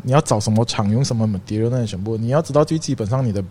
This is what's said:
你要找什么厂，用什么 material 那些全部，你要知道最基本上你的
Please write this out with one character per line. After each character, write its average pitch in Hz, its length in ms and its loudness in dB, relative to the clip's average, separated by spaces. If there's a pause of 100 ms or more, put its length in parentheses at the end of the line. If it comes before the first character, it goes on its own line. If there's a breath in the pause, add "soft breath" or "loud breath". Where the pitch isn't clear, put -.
你 127 100 -2
要 147 80 6
找 123 180 2
什 107 140 0
么 110 120 4
厂， 104 260 0
用 123 140 2
什 123 120 0
么 110 100 2
material 107 440 -2
那 127 100 0
些 113 60 -2
全 95 160 -6
部， 110 140 -4
你 113 120 -2
要 147 140 2
知 143 100 -8
道 147 120 6
最 160 140 0
基 143 160 -4
本 110 120 -2
上 131 180 0
你 110 80 0
的 101 180 -2